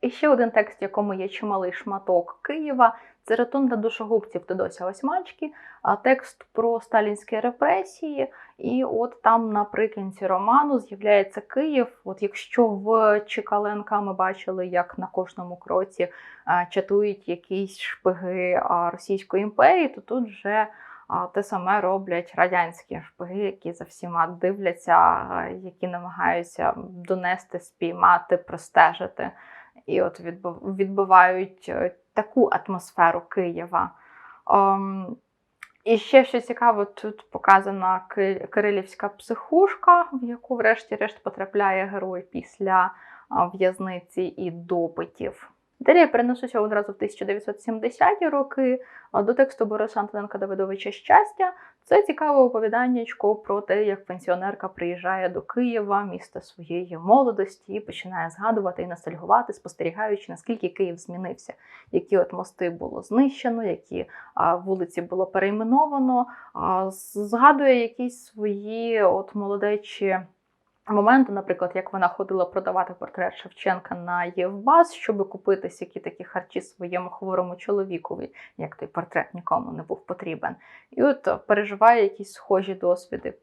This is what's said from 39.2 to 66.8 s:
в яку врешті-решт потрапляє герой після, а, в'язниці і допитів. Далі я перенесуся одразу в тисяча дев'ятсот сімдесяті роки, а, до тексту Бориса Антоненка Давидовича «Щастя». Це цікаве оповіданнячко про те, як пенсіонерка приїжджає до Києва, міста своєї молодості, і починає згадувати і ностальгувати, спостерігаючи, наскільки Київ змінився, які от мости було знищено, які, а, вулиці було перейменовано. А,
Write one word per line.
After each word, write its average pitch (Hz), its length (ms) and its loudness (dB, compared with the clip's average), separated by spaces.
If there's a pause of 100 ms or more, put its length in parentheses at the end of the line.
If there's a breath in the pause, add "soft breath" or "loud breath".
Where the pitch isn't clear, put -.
в 254 120 -6
яку 240 320 -8
врешті-решт 220 680 -2
потрапляє 196 640 -2
герой 190 360 -8
після, 185 680 -2 (380 loud breath)
а, - 180 0
в'язниці 185 760 -4
і 180 280 -6
допитів. 170 1000 -6 (300)
Далі 311 180 6
я 320 100 8
перенесуся 247 520 -2
одразу 208 320 -2
в - 20 -12
тисяча 208 300 -6
дев'ятсот 202 380 -6
сімдесяті 247 640 0
роки, 262 560 0 (280 loud breath)
а, 208 100 0
до 220 120 2
тексту 262 320 2
Бориса 214 340 -4
Антоненка 208 380 -8
Давидовича 196 520 -4
«Щастя». 381 600 4 (320 loud breath)
Це - 180 6
цікаве 294 380 2
оповіданнячко 233 920 0
про 208 260 -4
те, 202 240 0
як 196 220 -2
пенсіонерка 185 640 -6
приїжджає 180 600 -4
до 180 140 -6
Києва, 214 640 -2
міста 180 360 -12
своєї 175 580 -10
молодості, 196 760 2
і 208 80 -6
починає 180 500 -10
згадувати 196 520 -2
і 175 40 -8
ностальгувати, 175 640 0
спостерігаючи, 202 800 -6
наскільки 226 360 -6
Київ 175 280 -4
змінився, 185 580 -12 (380 loud breath)
які - 260 2
от 175 140 2
мости 185 380 -6
було - 320 -10
знищено, 233 640 0
які, 180 420 -6 (280 loud breath)
а, 170 220 2
вулиці 185 460 -4
було 185 240 -2
перейменовано. 247 1000 0 (280 loud breath)
А, 190 360 -2